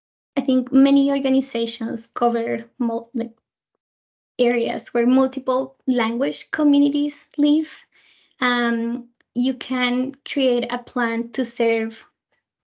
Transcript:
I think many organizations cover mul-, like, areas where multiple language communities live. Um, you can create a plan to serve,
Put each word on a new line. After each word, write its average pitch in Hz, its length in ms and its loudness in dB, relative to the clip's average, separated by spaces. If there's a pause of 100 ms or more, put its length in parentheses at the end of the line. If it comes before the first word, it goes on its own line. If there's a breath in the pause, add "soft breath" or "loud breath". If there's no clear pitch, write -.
(380)
I - 40 -2
think 254 280 0
many 277 420 6
organizations 233 960 -2
cover 233 720 -2
mul-, 233 360 -4
like, 226 180 -6 (1040)
areas 240 560 0
where 233 140 2
multiple 262 680 0 (100)
language 247 640 -2
communities 285 840 2
live. 294 340 2 (680 soft breath)
Um, 240 680 -2 (260)
you 254 200 0
can 254 580 -2 (140)
create 247 440 0
a 240 100 -6
plan 233 520 -4
to 262 140 -4
serve, 226 580 -2 (640)